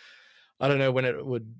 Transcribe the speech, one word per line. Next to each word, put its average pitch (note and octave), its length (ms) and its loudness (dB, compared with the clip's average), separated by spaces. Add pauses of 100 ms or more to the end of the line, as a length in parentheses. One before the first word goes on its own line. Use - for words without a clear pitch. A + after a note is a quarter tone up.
(600)
I C3 80 2
don't C#3 120 4
know C3+ 120 2
when C3 140 2
it B2 200 -2
would A#2 340 -6